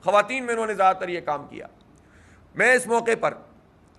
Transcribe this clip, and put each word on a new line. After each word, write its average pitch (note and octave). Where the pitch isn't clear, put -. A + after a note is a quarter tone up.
ख़वातीन G#3
में A#3+
इन्होंने A3+
ज़्यादातर F#3+
ये E3+
काम C#3+
किया। -
मैं A#3
इस -
मौके A3+
पर -